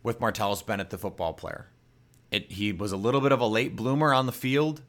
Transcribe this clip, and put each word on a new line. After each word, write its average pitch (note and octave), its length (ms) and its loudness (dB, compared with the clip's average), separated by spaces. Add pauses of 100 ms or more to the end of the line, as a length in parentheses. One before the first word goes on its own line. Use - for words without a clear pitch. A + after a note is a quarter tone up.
with A#2 180 -4
Martellus G2+ 440 0
Bennett, G2 260 -4
the F#2+ 80 -10
football F2 340 -4
player. - 360 -12 (600)
It, - 220 -4
he G#2 200 -2
was F#2+ 200 -4
a G2 60 -2
little B2 240 2
bit C3+ 100 4
of B2+ 80 4
a A#2+ 60 4
late A2 280 0
bloomer C#3 380 2
on C3 140 4
the B2 60 -4
field. D3 560 0